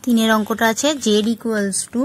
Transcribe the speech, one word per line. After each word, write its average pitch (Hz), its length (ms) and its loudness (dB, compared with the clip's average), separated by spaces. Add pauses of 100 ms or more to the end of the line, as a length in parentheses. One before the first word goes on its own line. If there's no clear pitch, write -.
তিনের 226 340 2
অঙ্কটা 214 360 0
আছে 277 160 -2 (180)
জেড 208 280 2
equals 208 440 -4 (140)
to 240 120 -2